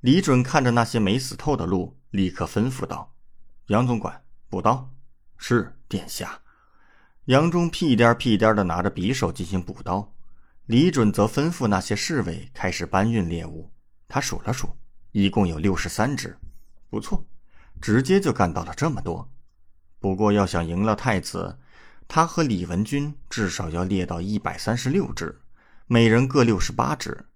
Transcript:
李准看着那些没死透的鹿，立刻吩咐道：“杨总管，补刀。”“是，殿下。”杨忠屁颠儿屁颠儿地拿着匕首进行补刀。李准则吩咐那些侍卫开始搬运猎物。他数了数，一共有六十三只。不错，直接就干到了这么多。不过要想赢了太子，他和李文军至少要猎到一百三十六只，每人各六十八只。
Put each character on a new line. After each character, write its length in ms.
李 220
准 200
看 220
着 60
那 120
些 160
没 200
死 180
透 180
的 120
鹿， 320
立 220
刻 160
吩 240
咐 160
道 280
：“杨 180
总 120
管， 260
补 140
刀。 320
”“是， 420
殿 200
下。” 320
杨 240
忠 180
屁 260
颠 140
儿 60
屁 240
颠 120
儿 40
地 100
拿 180
着 80
匕 220
首 180
进 140
行 180
补 200
刀。 320
李 260
准 220
则 140
吩 260
咐 140
那 120
些 160
侍 280
卫 320
开 180
始 140
搬 260
运 160
猎 160
物。 260
他 100
数 220
了 140
数， 200
一 160
共 180
有 120
六 180
十 100
三 300
只。 220
不 100
错， 280
直 240
接 160
就 140
干 180
到 140
了 100
这 140
么 140
多。 280
不 180
过 160
要 140
想 200
赢 160
了 140
太 240
子， 380
他 180
和 160
李 220
文 180
军 320
至 220
少 180
要 160
猎 220
到 120
一 200
百 180
三 180
十 140
六 240
只， 300
每 220
人 180
各 160
六 160
十 140
八 240
只。 400